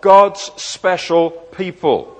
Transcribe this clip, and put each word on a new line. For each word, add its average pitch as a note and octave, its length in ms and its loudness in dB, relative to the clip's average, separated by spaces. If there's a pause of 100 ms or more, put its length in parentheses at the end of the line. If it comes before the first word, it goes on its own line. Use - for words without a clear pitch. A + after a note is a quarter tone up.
God's G3 540 2
special E3+ 760 -4
people. D#3+ 880 -6